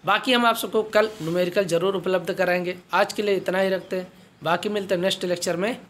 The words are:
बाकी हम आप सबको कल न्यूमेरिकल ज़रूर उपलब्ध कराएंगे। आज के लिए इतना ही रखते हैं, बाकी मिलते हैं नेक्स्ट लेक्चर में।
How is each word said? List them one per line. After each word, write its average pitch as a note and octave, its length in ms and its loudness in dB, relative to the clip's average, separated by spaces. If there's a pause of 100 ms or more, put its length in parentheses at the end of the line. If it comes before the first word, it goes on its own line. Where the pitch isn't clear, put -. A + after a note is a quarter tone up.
बाकी G#3+ 280 2
हम A#3+ 120 4
आप A3+ 100 4
सबको A3 340 -2
कल G#3+ 200 4 (120)
न्यूमेरिकल F3 440 0
ज़रूर E3+ 300 0
उपलब्ध F#3 380 -2
कराएंगे। F3+ 440 0 (160)
आज G3+ 200 2
के - 80 -4
लिए G3+ 140 2
इतना F#3 240 -2
ही F#3+ 100 2
रखते F#3 260 -2
हैं, F#3 160 -6 (320)
बाकी F3 260 0
मिलते G3+ 260 0
हैं F3 60 -2
नेक्स्ट F#3 240 0
लेक्चर F3 320 -2
में। G#3 200 -2 (120)